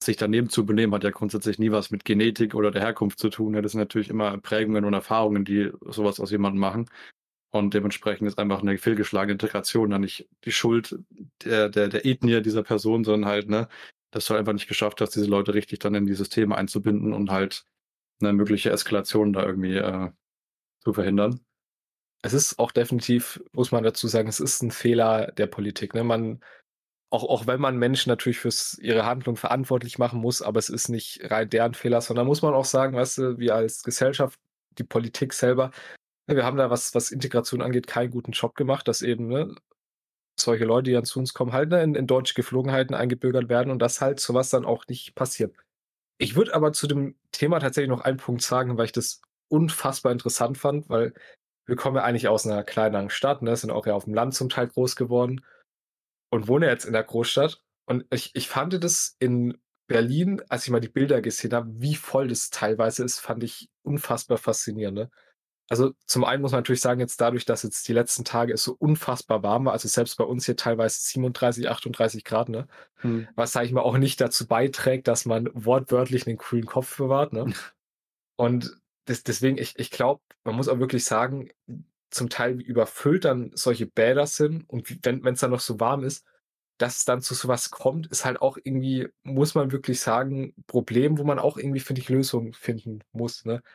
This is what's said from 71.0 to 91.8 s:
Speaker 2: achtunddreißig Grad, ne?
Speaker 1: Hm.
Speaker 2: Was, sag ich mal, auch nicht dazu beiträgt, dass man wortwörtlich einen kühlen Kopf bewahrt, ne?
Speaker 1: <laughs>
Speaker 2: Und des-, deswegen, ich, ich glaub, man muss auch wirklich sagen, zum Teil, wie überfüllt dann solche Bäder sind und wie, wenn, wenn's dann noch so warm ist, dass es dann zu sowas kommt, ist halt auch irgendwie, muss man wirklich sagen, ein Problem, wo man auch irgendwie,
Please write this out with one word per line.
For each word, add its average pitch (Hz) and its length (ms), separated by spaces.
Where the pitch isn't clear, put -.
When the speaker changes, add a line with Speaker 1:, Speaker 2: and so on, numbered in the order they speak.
Speaker 2:
achtunddreißig 117 560
Grad, 113 240
ne? 113 180
Speaker 1:
Hm. 113 340
Speaker 2:
Was, 117 180
sag 120 140
ich 120 60
mal, 127 100
auch 120 160
nicht 131 240
dazu 120 240
beiträgt, 123 640
dass 117 180
man 113 260
wortwörtlich 127 760
einen 117 120
kühlen 120 260
Kopf - 320
bewahrt, 139 380
ne? 117 180
Speaker 1:
<laughs> - 440
Speaker 2:
Und 120 440
des-, 120 160
deswegen, 131 340
ich, 120 200
ich 117 120
glaub, 131 320
man 113 120
muss 131 120
auch 123 100
wirklich 127 260
sagen, 127 460
zum 120 200
Teil, 127 280
wie 120 60
überfüllt - 640
dann 123 260
solche 117 340
Bäder 127 400
sind 151 440
und 120 180
wie, - 140
wenn, 123 220
wenn's 127 160
dann 127 100
noch 123 100
so 113 180
warm 127 260
ist, - 220
dass 120 220
es - 40
dann 123 160
zu 127 140
sowas 123 360
kommt, 160 360
ist - 180
halt 127 160
auch 135 160
irgendwie, 131 520
muss 135 320
man 139 180
wirklich 131 280
sagen, 135 560
ein - 100
Problem, 127 520
wo 143 60
man 147 140
auch 151 200
irgendwie, 139 220